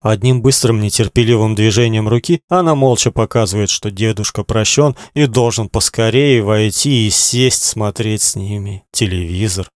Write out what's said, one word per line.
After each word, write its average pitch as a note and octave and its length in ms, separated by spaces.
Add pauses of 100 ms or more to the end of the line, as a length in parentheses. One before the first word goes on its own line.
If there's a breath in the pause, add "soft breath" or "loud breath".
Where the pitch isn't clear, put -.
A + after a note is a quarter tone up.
Одним A2 400
быстрым, A2+ 400
нетерпеливым A2 720
движением A2 540
руки A#2+ 420
она F3 240
молча C3 380
показывает, G#2 580
что - 220
дедушка G#2 520
прощён - 520 (180 loud breath)
и D3 140
должен A#2 420
поскорее A#2 720
войти G#2+ 680
и G2 40
сесть - 520
смотреть G#2+ 600
с - 120
ними G2 560
телевизор. F#2 840